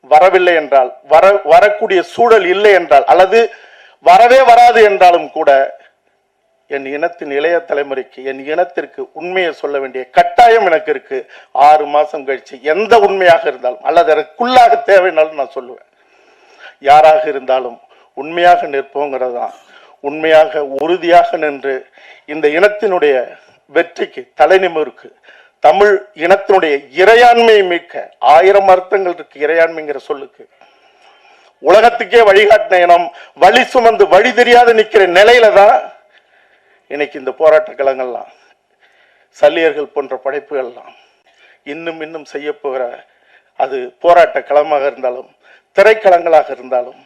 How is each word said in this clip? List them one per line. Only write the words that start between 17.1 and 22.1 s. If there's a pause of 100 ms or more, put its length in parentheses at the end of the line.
இருந்தாலும் (400)
உண்மையாக
நிற்போங்கிறது
தான். (480)
உண்மையாக, (180)
உறுதியாக
நின்று (540)